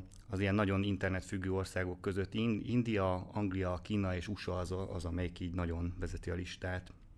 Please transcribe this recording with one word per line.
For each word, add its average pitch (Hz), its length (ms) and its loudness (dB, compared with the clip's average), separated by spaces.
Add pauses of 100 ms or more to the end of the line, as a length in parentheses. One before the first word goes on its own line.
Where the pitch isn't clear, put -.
(280)
az 95 100 0
ilyen 98 160 4
nagyon 98 280 4
internetfüggő 95 680 0
országok 92 480 -2
között 95 320 0
In-, 110 320 2
India, 101 640 2
Anglia, 92 500 0
Kína 98 340 2
és 87 120 -2
U 104 80 -4
S - 120 -8
A 87 100 0
az, 90 140 -2
a-, 92 220 -2
az, 87 120 -4
amelyik 87 340 -2
így 90 140 -2
nagyon 85 460 0
vezeti 85 300 -4
a 90 60 0
listát. 90 580 -4 (240)